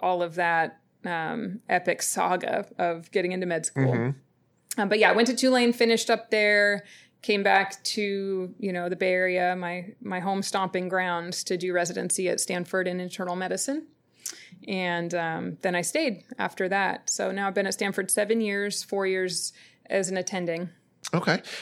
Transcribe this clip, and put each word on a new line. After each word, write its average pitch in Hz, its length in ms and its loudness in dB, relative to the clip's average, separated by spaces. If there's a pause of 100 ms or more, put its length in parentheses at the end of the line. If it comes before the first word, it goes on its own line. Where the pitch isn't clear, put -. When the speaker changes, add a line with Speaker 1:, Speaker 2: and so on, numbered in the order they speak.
Speaker 1:
all 180 200 2
of 165 140 -2
that, 170 440 2 (260)
um, 165 640 -4
epic 180 360 0
saga 180 640 0 (120)
of 170 340 -2
getting 180 200 0
into 185 160 -2
med 165 180 -2
school. 131 280 2
Speaker 2:
Mm-hmm. - 880 -6
Speaker 1:
Um, 196 80 2
but 214 100 2
yeah, 190 100 8
I - 40 6
went 233 160 4
to 247 60 0
Tulane, 247 380 4
finished 226 380 2
up 220 180 0
there, 208 540 4 (400)
came 202 180 2
back 196 420 2
to, 196 760 -2
you 196 120 -4
know, 175 160 -2
the 180 80 -2
Bay 185 180 2
Area, 180 420 2
my, 180 460 -8
my 185 180 -4
home 196 240 0
stomping 185 460 -2
grounds, 175 560 -2
to 185 120 -2
do 180 160 -2
residency 180 560 0
at 170 100 0
Stanford 185 480 -2
in 180 120 -2
internal 180 360 -6
medicine. 190 520 -4 (800)
And, 175 480 -2
um, 170 460 -4
then 180 120 0
I 175 80 2
stayed 254 420 -2 (140)
after 185 320 -2
that. 190 400 0
So 196 220 -2
now 196 160 -2
I've 190 80 -2
been 202 120 2
at 202 60 -2
Stanford 196 380 -2
seven 214 300 2
years, 202 420 -2
four 196 240 -2
years 185 460 -2 (360)
as 190 200 0
an 185 80 -2
attending. 175 520 -4 (420)
Speaker 2:
Okay. 175 300 2 (200)